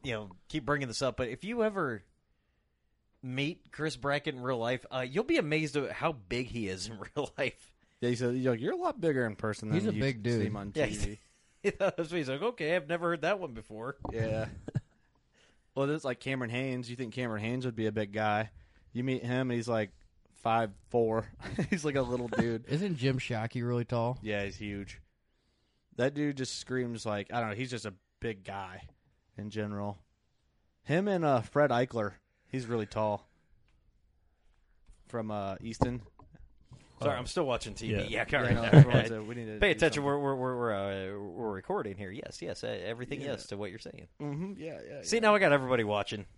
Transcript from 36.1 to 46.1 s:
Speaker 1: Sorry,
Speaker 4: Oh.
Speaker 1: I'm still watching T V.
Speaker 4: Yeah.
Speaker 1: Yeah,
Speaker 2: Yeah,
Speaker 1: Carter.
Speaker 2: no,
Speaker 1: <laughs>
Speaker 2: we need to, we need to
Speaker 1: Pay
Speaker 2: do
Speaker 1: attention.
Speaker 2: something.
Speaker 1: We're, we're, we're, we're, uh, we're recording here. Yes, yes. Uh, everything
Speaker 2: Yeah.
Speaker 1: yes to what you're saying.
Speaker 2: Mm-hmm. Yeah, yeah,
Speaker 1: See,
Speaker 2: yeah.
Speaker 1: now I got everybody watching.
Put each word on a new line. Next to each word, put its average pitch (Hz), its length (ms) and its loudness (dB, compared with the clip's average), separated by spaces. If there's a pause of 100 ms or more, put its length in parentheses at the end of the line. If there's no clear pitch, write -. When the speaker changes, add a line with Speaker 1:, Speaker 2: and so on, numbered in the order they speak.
Speaker 1:
Sorry, 143 140 2
Speaker 4:
Oh. - 20 -4
Speaker 1:
I'm 123 80 -6
still 170 200 0
watching 117 280 -2
T 113 140 -8
V. 117 60 0
Speaker 4:
Yeah. 101 60 2
Speaker 1:
Yeah, - 80 -2
Speaker 2:
Yeah, 110 180 0
Speaker 1:
Carter. 123 280 2
Speaker 2:
no, 117 80 2
Speaker 1:
<laughs> 139 240 12
Speaker 2:
we 123 80 2
need 120 140 6
to, 110 140 -4
we 110 120 -8
need 120 120 -6
to 107 120 -8
Speaker 1:
Pay 202 100 6
Speaker 2:
do 156 100 6
Speaker 1:
attention. - 20 2
Speaker 2:
something. 147 240 4
Speaker 1:
We're, 143 140 2
we're, 139 180 2
we're, 127 220 -2
we're, 120 160 2
uh, 98 440 -2
we're 104 320 -6
recording 101 460 -4
here. 98 140 -8
Yes, - 320 -10
yes. - 200 -8
Uh, 113 220 -4
everything 123 380 -6
Speaker 2:
Yeah. 139 60 -6
Speaker 1:
yes - 180 -6
to 101 100 -8
what 101 140 -6
you're 107 80 -12
saying. - 280 -16 (140)
Speaker 2:
Mm-hmm. 147 380 -6
Yeah, 156 280 -10
yeah, 143 160 -12
Speaker 1:
See, 214 140 0
Speaker 2:
yeah. 233 40 4
Speaker 1:
now 214 140 6
I 208 40 6
got 180 140 8
everybody 127 300 4
watching. 104 440 0 (120)